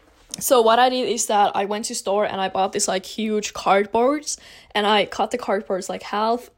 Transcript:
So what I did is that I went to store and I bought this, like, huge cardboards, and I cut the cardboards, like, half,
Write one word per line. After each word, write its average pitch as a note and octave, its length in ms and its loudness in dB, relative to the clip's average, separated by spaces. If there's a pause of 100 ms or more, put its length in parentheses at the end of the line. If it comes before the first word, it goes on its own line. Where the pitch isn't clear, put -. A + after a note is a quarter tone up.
(380)
So B3 220 4
what A3 180 6
I B3+ 120 6
did B3+ 180 -2
is A3+ 180 -2
that G#3 280 2
I G3+ 100 0
went G#3+ 220 -4
to A#3+ 80 -8
store G#3 320 0
and G3 140 -4
I F#3 100 -2
bought F#3+ 220 -2
this, G#3 140 -2
like, F#3+ 200 -2
huge G#3+ 480 -4
cardboards, A3+ 840 0 (360)
and G#3 120 0
I G3+ 200 4
cut - 240 -4
the B3 80 -4
cardboards, G3 500 -4
like, F#3 140 -8
half, A3+ 560 -4